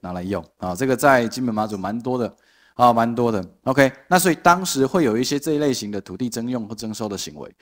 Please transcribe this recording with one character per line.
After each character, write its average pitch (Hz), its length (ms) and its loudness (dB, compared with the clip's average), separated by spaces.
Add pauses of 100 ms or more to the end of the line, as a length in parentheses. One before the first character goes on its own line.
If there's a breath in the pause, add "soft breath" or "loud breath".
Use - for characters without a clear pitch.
拿 90 100 -10
来 90 100 -8
用 92 220 -6 (140)
啊， 90 160 -4
这 107 120 -4
个 131 80 2
在 127 320 4
金 117 160 -6
门 120 120 -2
马 107 120 -2
祖 104 120 -6
蛮 98 200 -6
多 127 200 -4
的。 110 180 -6 (380 soft breath)
啊， 123 180 6
蛮 117 220 2
多 117 180 0
的。 98 100 -2 (220)
OK， 131 260 4 (160)
那 180 120 4
所 180 120 2
以 156 40 2
当 180 320 4
时 135 180 0
会 170 180 2
有 110 140 2
一 127 80 0
些 143 140 -2
这 151 160 -2
一 147 40 0
类 147 140 0
型 104 180 -6
的 101 80 -6
土 92 160 -12
地 123 140 -4
征 113 180 -8
用 120 220 -6
或 113 60 -14
征 110 180 -10
收 107 160 -6
的 98 80 -8
行 76 200 -10
为， 71 140 -16 (120)